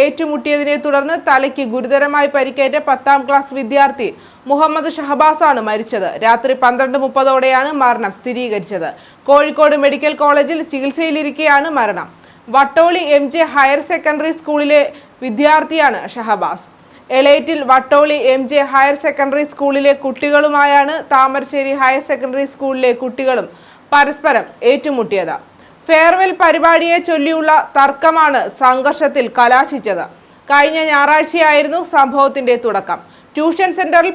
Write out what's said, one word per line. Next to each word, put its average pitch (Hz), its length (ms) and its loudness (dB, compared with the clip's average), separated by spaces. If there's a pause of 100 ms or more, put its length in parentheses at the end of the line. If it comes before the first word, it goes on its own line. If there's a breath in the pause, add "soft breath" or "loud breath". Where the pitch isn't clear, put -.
ഏറ്റുമുട്ടിയതിനെ 294 720 -2
തുടർന്ന് 294 380 -2 (140)
തലയ്ക്ക് 277 360 0
ഗുരുതരമായി 277 720 -2
പരിക്കേറ്റ 269 420 -2 (100)
പത്താം 262 400 0
ക്ലാസ് 277 260 -2
വിദ്യാർത്ഥി 269 640 -2 (320 loud breath)
മുഹമ്മദ് 302 500 -2
ഷഹബാസാണ് 294 720 0
മരിച്ചത്. 214 540 -6
രാത്രി 240 300 2
പന്ത്രണ്ട് 254 440 0
മുപ്പതോടെയാണ് 262 720 0
മരണം 240 400 0
സ്ഥിരീകരിച്ചത്. 208 760 -8 (380 loud breath)
കോഴിക്കോട് 294 480 4
മെഡിക്കൽ 285 380 0
കോളേജിൽ 294 480 0
ചികിത്സയിലിരിക്കെയാണ് 294 1080 -2
മരണം. 220 440 -4 (360 soft breath)
വട്ടോളി 330 540 2 (140)
എം 285 140 0
ജെ 330 120 0
ഹയർ 277 360 2
സെക്കൻഡറി 311 520 -4
സ്കൂളിലെ 294 600 0 (300 loud breath)
വിദ്യാർത്ഥിയാണ് 285 960 0
ഷഹബാസ്. 202 580 -6 (380 soft breath)
എളേറ്റിൽ 285 520 2
വട്ടോളി 277 500 2
എം 262 360 0
ജെ 294 100 2 (120)
ഹയർ 277 240 4
സെക്കൻഡറി 285 480 -2
സ്കൂളിലെ 277 500 0
കുട്ടികളുമായാണ് 285 1160 0
താമരശ്ശേരി 269 680 0
ഹയർ 262 220 2
സെക്കൻഡറി 269 440 -4
സ്കൂളിലെ 262 460 -2 (100)
കുട്ടികളും 254 480 -4 (440 loud breath)
പരസ്പരം 285 520 0 (180)
ഏറ്റുമുട്ടിയത്. 233 720 -2 (520 soft breath)
ഫെയർവെൽ 339 440 4 (100)
പരിപാടിയെ 330 560 2
ചൊല്ലിയുള്ള 311 800 0
തർക്കമാണ് 277 720 2 (120)
സംഘർഷത്തിൽ 262 760 0
കലാശിച്ചത്. 240 680 0 (460 soft breath)
കഴിഞ്ഞ 302 280 2 (120)
ഞായറാഴ്ചയായിരുന്നു 302 920 2 (120)
സംഭവത്തിന്റെ 277 600 2 (100)
തുടക്കം. 190 340 -4 (360 soft breath)
ട്യൂഷൻ 339 380 0
സെന്ററിൽ 349 420 0